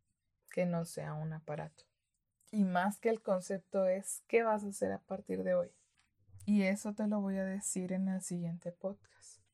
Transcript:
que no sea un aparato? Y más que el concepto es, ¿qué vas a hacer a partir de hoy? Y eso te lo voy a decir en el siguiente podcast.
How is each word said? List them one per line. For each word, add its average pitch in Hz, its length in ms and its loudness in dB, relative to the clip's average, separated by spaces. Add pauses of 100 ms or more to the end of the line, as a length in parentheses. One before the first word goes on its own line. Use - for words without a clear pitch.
(500)
que 180 140 2
no 170 200 0
sea 156 280 -8
un 156 200 -6
aparato? 156 520 -10 (680)
Y 214 140 2
más 185 340 2
que 226 120 2
el 220 120 0
concepto 190 640 0
es, 185 420 -2
¿qué 233 140 6
vas 214 220 2
a 208 40 -6
hacer 196 240 -2
a 196 80 -6
partir 190 420 -6
de 92 120 2
hoy? 87 180 0 (720)
Y 208 180 4
eso 202 320 0
te 214 120 -2
lo 208 140 0
voy 196 160 0
a 190 80 -2
decir 190 480 -4
en 190 160 2
el 190 140 -2
siguiente 175 500 -4
podcast. - 680 -12 (140)